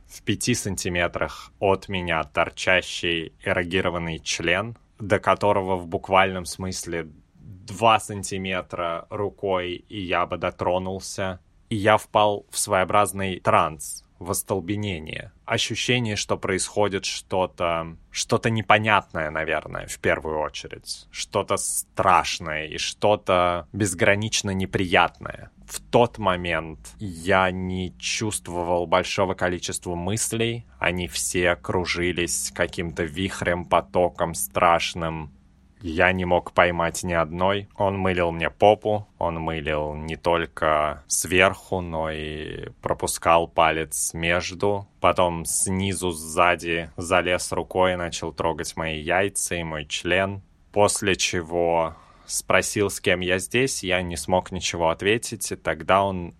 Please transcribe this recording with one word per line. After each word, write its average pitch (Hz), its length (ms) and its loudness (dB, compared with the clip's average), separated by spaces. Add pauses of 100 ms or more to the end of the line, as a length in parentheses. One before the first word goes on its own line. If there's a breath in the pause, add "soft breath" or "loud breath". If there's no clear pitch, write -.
в - 140 -20
пяти - 320 -2
сантиметрах 87 1040 -4
от 95 280 2
меня, 87 360 -2
торчащий 85 1120 0 (100)
эрогированный 87 760 -2
член, 92 580 -2 (220)
до 101 220 2
которого 95 560 2
в 87 100 -4
буквальном 95 580 2
смысле 87 600 -6 (580)
два 107 360 4
сантиметра 92 1080 -6
рукой, 92 800 -4
и 107 120 -10
я 87 260 0
бы 90 100 -6
дотронулся. 92 1000 -4 (320)
И 117 60 -2
я 107 200 6
впал 104 540 2
в - 80 -8
своеобразный 95 800 2
транс, 87 640 0 (140)
в 92 140 -4
остолбенение. 98 1000 -6 (120)
Ощущение, 117 720 0
что 98 200 -2
происходит 98 680 0
что-то, 85 920 -2 (140)
что-то - 400 0
непонятное, 107 800 2
наверное, 78 560 -4
в - 140 -12
первую 78 400 0
очередь. - 720 -10
Что-то - 440 -2
страшное 82 1080 0
и 82 120 -10
что-то 90 920 2
безгранично 101 800 0
неприятное. 92 1000 0 (160)
В - 140 -12
тот - 380 2
момент 87 800 -2
я 92 540 2
не 92 440 -4
чувствовал 87 920 -2
большого 92 480 2
количества 90 600 -4
мыслей. 113 720 -2 (140)
Они 87 260 0
все 87 480 0
кружились 87 1000 -2
каким-то 85 500 -4
вихрем, 90 600 -2
потоком 85 720 2
страшным. 82 960 0 (500)
Я 90 300 2
не 92 120 0
мог 87 280 2
поймать 85 500 2
ни 90 100 -2
одной. 90 640 0
Он 98 220 0
мылил 90 320 2
мне 82 200 -2
попу, 104 580 4 (100)
он 82 220 -2
мылил 76 540 -2
не 78 200 -8
только 78 920 0
сверху, 92 720 2
но 80 300 -4
и 76 580 -8 (120)
пропускал 85 680 2
палец 80 680 0
между. 90 720 -2 (140)
Потом 87 440 2
снизу, 92 680 0
сзади 82 840 0
залез 87 540 0
рукой 92 440 0
и - 20 -4
начал 85 360 -6
трогать 82 440 -4
мои 80 240 -4
яйца 90 560 0
и 85 80 -4
мой 78 220 -6
член. 95 560 0 (280)
После 101 460 4
чего 85 800 0 (300 loud breath)
спросил, - 640 -2
с - 120 -8
кем 92 180 2
я 90 200 0
здесь, 120 440 -2
я 90 200 0
не 87 140 -6
смог 92 360 0
ничего 85 380 -2
ответить, 104 600 -2
и 95 60 -8
тогда 85 480 2
он, 90 360 -4